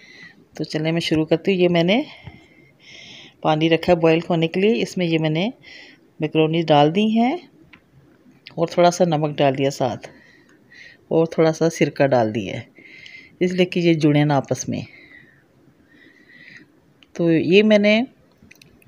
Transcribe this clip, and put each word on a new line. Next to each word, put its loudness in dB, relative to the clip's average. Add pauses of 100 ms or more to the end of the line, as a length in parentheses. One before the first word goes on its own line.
(560)
तो -8
चलें -4
मैं -2
शुरू 0
करती -2
हूँ। 0
ये 4
मैंने 2 (1400)
पानी 2
रखा 2
है 2
बॉयल 2
होने 0
के -4
लिए, 2
इसमें -4
ये 0
मैंने -2 (680)
मैकरोनी 0
डाल 4
दी 0
हैं 0 (1200)
और -2
थोड़ा 2
सा 0
नमक -2
डाल 2
दिया -2
साथ -6 (1000)
और 2
थोड़ा 0
सा -2
सिरका 0
डाल 2
दिया -6
है, -14 (720)
इसलिए 0
कि -4
ये 4
जुड़े 2
ना 2
आपस -4
में। -8 (2250)
तो 2
ये 2
मैंने 0 (960)